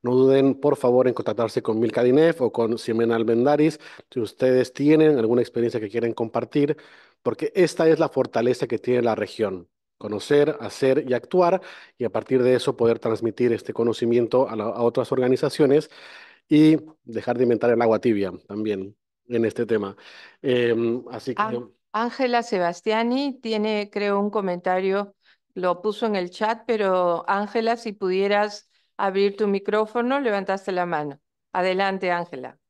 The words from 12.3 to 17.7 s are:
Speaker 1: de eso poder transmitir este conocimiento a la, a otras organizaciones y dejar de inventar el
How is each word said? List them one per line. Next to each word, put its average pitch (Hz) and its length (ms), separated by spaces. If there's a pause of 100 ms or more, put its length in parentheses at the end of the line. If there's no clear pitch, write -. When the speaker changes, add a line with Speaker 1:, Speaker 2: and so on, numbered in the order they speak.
Speaker 1:
de 127 140
eso 120 220
poder 117 220
transmitir 113 520
este 110 220
conocimiento 117 760
a 117 60
la, 104 80
a 113 180
otras 117 300
organizaciones 131 800 (560)
y 156 300 (260)
dejar 120 340
de 127 60
inventar 120 260
el 117 120